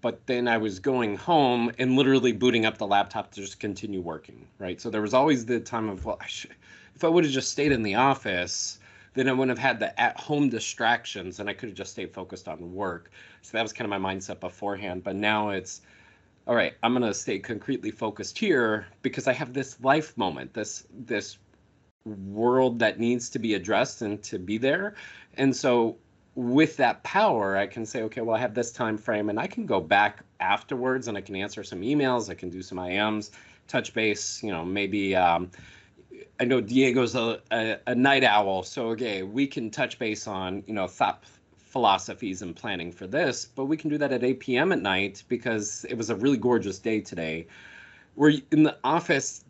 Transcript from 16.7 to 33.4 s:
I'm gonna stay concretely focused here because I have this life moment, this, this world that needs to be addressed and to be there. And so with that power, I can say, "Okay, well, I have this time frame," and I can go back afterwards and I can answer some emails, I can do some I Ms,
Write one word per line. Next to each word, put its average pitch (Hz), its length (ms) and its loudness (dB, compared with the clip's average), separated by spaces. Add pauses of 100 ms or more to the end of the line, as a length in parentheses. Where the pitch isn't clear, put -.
I'm 117 100 2
gonna 120 220 0
stay 101 240 -4
concretely 107 520 -6
focused - 480 -8
here 117 480 2 (160)
because - 240 -4
I 127 60 2
have 123 220 -4
this 131 260 -6
life 143 380 2
moment, 73 340 -4
this, - 400 -8
this 110 460 -6 (680)
world 117 760 0
that 107 200 2
needs 120 300 0
to 127 80 -6
be 113 160 0
addressed 104 480 0
and 104 220 -6
to 107 140 -8
be 98 200 -4
there. 170 360 0 (420)
And 131 200 2
so 120 400 2 (380)
with 131 420 2
that 120 280 2
power, 117 520 2
I 101 100 2
can 110 200 -8
say, 113 160 -4
"Okay, 110 180 -6
well, 113 160 0
I 110 40 0
have 117 140 -2
this 117 180 -2
time 110 260 -2
frame," 107 320 -2
and 104 80 -2
I 139 80 -2
can 208 200 -6
go 101 140 2
back 101 440 2 (160)
afterwards 120 680 0
and 104 80 -4
I 98 40 -6
can 98 160 -10
answer 104 260 -6
some 92 200 -10
emails, 127 460 2
I 90 60 -8
can 90 160 -8
do 92 120 -10
some 92 160 -10
I 95 320 0
Ms, 104 200 -4 (360)